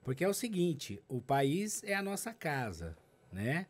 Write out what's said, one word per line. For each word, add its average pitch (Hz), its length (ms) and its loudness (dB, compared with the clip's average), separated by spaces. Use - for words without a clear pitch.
porque 135 200 0
é 185 60 4
o 202 40 2
seguinte: 175 720 0
o 123 140 -4
país 139 600 2
é 202 100 -2
a 196 80 0
nossa 196 320 -4
casa, 104 640 -4
né? 127 380 -2